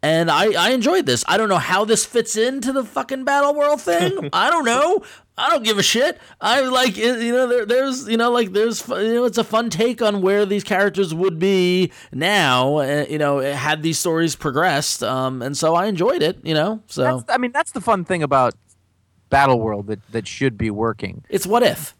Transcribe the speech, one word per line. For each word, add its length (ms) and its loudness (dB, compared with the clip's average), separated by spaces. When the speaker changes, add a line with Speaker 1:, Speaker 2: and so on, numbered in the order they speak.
Speaker 1:
and 280 2
I, 240 2
I 160 2
enjoyed 360 2
this. 220 0
I 80 2
don't 140 0
know 80 2
how 260 0
this 220 0
fits 300 -2
into 360 -2
the 100 -2
fucking 420 -8
Battle 300 2
World 280 0
thing. 480 0
Speaker 2:
<laughs> 20 -10
Speaker 1:
I 160 2
don't 160 2
know. 380 2
I 140 -2
don't 140 2
give 140 2
a 60 2
shit. 340 0
I 220 2
like, 360 0
it, 220 0
you 120 -2
know, 140 2
there, 200 0
there's, 420 0
you 80 0
know, 160 2
like, 220 0
there's, 260 0
fu-, 180 -8
you 160 0
know, 100 2
it's 140 0
a 60 2
fun 260 -2
take 320 -2
on 200 0
where 240 2
these 180 -2
characters 500 0
would 240 -2
be 540 2
now, 680 2
uh, 300 0
you 100 -4
know, 200 0
had 440 -4
these 160 -2
stories 360 0
progressed. 720 -2
Um, 380 -2
and 140 -6
so 200 0
I 100 0
enjoyed 360 0
it, 200 -2
you 120 -2
know, 320 0
so. 160 -4
Speaker 3:
That's, 60 -10
I 40 2
mean, 140 -2
that's 200 -2
the 100 -8
fun 220 0
thing 180 -2
about 320 2
Battle 300 4
World 280 -4
that, 120 -8
that 140 -4
should 300 -2
be 140 -2
working. 580 -4
Speaker 1:
It's 180 -2
What 160 2
If. 380 0